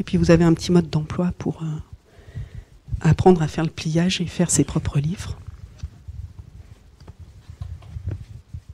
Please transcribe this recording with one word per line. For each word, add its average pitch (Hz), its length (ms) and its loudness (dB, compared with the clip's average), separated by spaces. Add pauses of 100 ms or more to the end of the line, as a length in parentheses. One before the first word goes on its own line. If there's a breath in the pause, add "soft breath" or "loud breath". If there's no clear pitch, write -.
et 196 40 -6
puis - 140 -2
vous 170 140 6
avez 165 120 8
un 165 80 6
petit 165 200 0
mode 170 180 4
d'emploi 170 480 -2
pour, - 240 -6
euh, 160 40 -6 (1300 soft breath)
apprendre 165 400 6
à 156 80 2
faire - 140 -2
le 160 80 0
pliage 165 500 0
et 175 60 -2
faire 170 240 -2
ses 147 140 4
propres - 340 -2
livres. 156 400 -4 (3250)